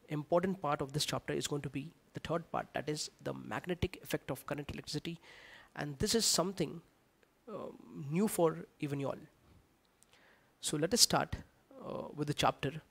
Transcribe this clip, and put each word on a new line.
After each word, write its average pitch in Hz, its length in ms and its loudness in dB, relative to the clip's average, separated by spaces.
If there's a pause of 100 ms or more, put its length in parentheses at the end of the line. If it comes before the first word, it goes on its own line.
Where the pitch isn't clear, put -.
important 175 520 2
part 151 200 2
of 139 120 -4
this 147 100 0
chapter - 300 -2
is 143 140 -2
going 143 160 -2
to 143 60 -6
be 143 220 -6 (220)
the 156 60 -8
third 165 320 -2
part, - 220 -2
that 127 140 -2
is 151 220 -4 (140)
the 139 100 -4
magnetic 135 680 -4
effect - 260 -2
of 139 160 -6
current 143 260 -4
electricity. - 480 -6 (560)
And 147 220 -6
this 208 160 2
is 226 120 4
something, 170 540 2 (720)
uh, - 200 -8 (400)
new 190 160 4
for 165 280 4 (240)
even 143 200 -2
you 135 80 -2
all. - 160 -4 (1400)
So - 160 -2
let 170 160 2
us 233 80 6
start, - 340 6 (480)
uh, - 200 -8 (120)
with 151 120 -2
the 147 80 -2
chapter 135 360 2 (200)